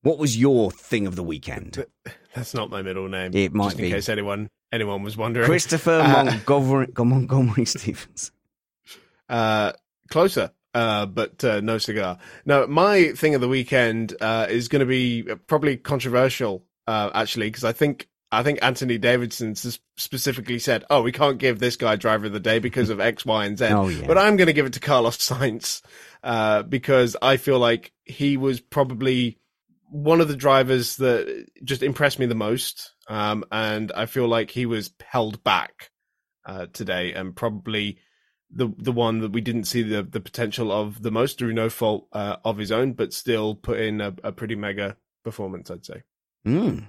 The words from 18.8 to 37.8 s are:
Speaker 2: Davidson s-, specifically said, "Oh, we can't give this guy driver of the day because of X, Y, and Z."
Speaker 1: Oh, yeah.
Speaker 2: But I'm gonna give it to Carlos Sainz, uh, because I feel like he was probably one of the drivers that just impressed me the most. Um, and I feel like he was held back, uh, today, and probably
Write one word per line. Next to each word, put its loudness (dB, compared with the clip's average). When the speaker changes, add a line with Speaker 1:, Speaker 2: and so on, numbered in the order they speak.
Speaker 2:
Davidson 0
s-, -8
specifically -6
said, 0
"Oh, 4
we 2
can't 2
give 2
this 0
guy 2
driver 0
of -6
the -4
day 2
because -2
of -4
X, -2
Y, 0
and -4
Z." 2
Speaker 1:
Oh, 2
yeah. -4
Speaker 2:
But 4
I'm 6
gonna 6
give 2
it -6
to -10
Carlos 2
Sainz, -4
uh, 2
because 2
I 6
feel 2
like 2
he -2
was -2
probably 0
one 2
of 4
the -4
drivers 2
that 0
just -4
impressed 0
me 2
the 0
most. -4
Um, -2
and -2
I -2
feel -2
like 0
he -4
was -4
held -4
back, 0
uh, -10
today, -4
and -8
probably -4